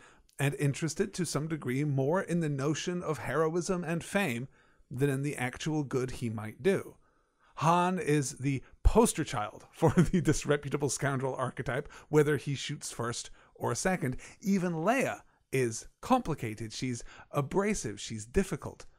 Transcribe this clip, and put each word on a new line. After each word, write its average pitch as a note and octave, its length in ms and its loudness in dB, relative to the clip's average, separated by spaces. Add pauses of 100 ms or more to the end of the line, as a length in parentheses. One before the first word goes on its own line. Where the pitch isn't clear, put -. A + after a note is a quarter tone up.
(380)
and C#3 160 0
interested D3 600 -2
to F3+ 100 -2
some D3+ 240 -4
degree C#3+ 360 -2
more C#3+ 360 2
in E3+ 200 -2
the D#3+ 80 -2
notion D3+ 540 -2
of D#3 160 -4
heroism E3 680 -2
and E3 180 -2
fame C#3 460 -2 (420)
than C#3 180 2
in C3+ 140 0
the C#3+ 140 -2
actual D3 480 -2
good B2+ 280 -2
he A#2+ 160 -4
might A2 340 -8
do. F3 340 0 (600)
Han F3 420 4
is D3 340 2
the C3 300 -2 (200)
poster G#3+ 420 6
child G#2 440 -6
<laughs> - 40 -20
for D#3+ 180 4
the F3 300 6
disreputable C#3+ 680 0
scoundrel C3+ 460 -2
archetype, B2+ 540 -4 (200)
whether D3+ 280 6
he C#3+ 180 -2
shoots - 360 -8
first - 400 -6 (240)
or A#2+ 200 -2
second. C3 420 0 (240)
Even F#3 320 2
Leia E3 480 0 (320)
is B2 340 0 (140)
complicated. B2 720 -2
She's B2+ 320 -4 (260)
abrasive. D3 680 -2
She's A2 240 -8
difficult. - 640 -2 (120)